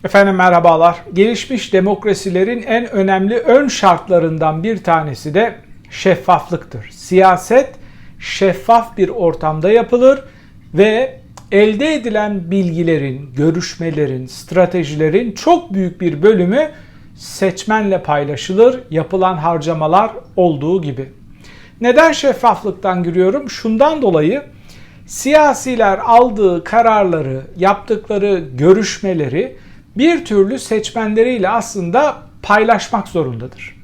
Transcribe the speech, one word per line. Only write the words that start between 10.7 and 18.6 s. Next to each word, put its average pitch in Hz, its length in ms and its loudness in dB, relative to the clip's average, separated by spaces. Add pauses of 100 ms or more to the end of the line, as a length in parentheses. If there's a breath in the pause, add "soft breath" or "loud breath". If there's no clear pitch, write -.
ve 220 460 0 (320)
elde 214 420 2
edilen 208 560 -4
bilgilerin, 160 840 -2
görüşmelerin, 151 920 -4
stratejilerin 175 1040 -2
çok 330 420 0
büyük 185 260 -4
bir 156 220 -2
bölümü 220 480 2 (440 loud breath)
seçmenle 196 880 -4
paylaşılır, 185 800 0 (100)